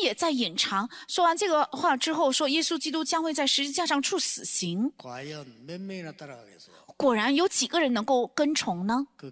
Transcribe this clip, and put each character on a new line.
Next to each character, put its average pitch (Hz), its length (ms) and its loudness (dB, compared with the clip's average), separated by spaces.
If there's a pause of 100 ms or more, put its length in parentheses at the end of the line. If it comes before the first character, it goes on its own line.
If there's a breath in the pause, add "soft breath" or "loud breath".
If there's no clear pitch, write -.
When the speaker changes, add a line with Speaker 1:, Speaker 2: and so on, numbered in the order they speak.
Speaker 1:
也 349 120 2
在 339 160 2
隐 233 240 0
藏。 202 320 0 (220 loud breath)
说 359 160 2
完 339 100 6
这 392 140 0
个 302 240 4
话 285 240 2
之 320 160 -2
后， 302 180 2
说 277 200 2
耶 302 100 2
稣 320 180 0
基 294 120 -4
督 311 120 -2
将 320 200 0
会 320 100 -2
在 285 140 0
十 277 180 2
字 285 80 -4
架 339 140 0
上 285 160 2
处 - 160 -2
死 - 260 -2
刑。 185 540 -2
Speaker 2:
과연 139 480 -12 (200)
몇 175 140 -12
명이나 185 320 -10
따라가겠어요? 120 640 -20 (240 loud breath)
Speaker 1:
果 262 160 4
然 226 200 2
有 339 140 4
几 - 180 0
个 339 140 0
人 285 140 2
能 214 100 0
够 247 220 2
跟 294 280 0
从 180 320 -2
呢？ 254 200 0 (100)
Speaker 2:
그 135 160 -14